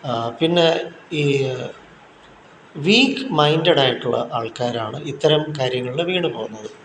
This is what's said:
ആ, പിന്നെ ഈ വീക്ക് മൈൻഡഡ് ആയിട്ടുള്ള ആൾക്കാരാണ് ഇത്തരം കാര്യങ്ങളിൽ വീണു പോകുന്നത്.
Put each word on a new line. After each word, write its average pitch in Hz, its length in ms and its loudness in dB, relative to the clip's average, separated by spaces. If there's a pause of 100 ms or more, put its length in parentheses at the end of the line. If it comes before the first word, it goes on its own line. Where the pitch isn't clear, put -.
ആ, 117 240 -2
പിന്നെ 165 640 0 (200)
ഈ 139 340 0 (1300)
വീക്ക് 202 560 2
മൈൻഡഡ് 156 460 4
ആയിട്ടുള്ള 120 540 0
ആൾക്കാരാണ് 117 680 -4
ഇത്തരം 151 440 2 (140)
കാര്യങ്ങളിൽ 127 440 -2
വീണു 175 260 -2
പോകുന്നത്. 107 420 -8 (140)